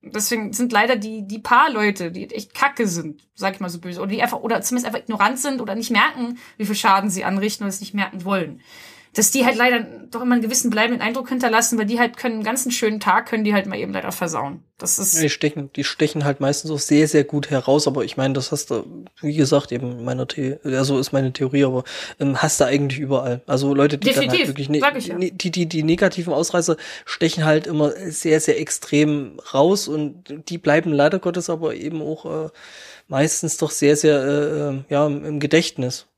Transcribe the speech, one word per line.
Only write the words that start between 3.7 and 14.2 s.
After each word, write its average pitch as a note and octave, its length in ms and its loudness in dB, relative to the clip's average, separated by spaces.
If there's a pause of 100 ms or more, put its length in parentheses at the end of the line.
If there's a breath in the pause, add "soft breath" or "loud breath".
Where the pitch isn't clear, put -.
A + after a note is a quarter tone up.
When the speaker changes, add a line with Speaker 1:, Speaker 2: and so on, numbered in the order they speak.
Speaker 1:
böse, F3+ 200 -10
oder F#3+ 120 -4
die A3+ 100 0
einfach, A#3 180 0
oder A3+ 220 0
zumindest B3 240 -2
einfach G#3+ 180 -6
ignorant A3 340 0
sind C4+ 220 -2
oder G#3 140 -6
nicht A3 160 -6
merken, A#3+ 480 0 (180 loud breath)
wie G#3+ 100 -4
viel G#3 100 -2
Schaden G3 340 2
sie F#3 140 -4
anrichten G3+ 400 -2
oder G3 60 -2
es F#3+ 100 -10
nicht G3 140 -14
merken F#3+ 300 -4
wollen, F#3 360 -2 (540 loud breath)
dass G#3+ 180 4
die C4+ 120 2
halt G#3+ 120 4
leider A#3+ 240 4 (300)
doch A3+ 100 -8
immer B3 140 4
einen A#3+ 80 4
gewissen A#3 280 0
bleibenden A3+ 320 0
Eindruck B3 280 -4
hinterlassen, A#3 480 2
weil G#3+ 80 0
die A#3 120 0
halt A#3+ 180 2
können, A#3+ 200 -2
einen G#3+ 80 -4
ganzen B3 260 -2
schönen G#3+ 300 0
Tag G3+ 280 2
können A3 140 0
die G#3 120 2
halt G3+ 120 2
mal F#3+ 120 -6
eben - 140 -6
leider F#3 200 -4
versauen. D3 500 -6 (140)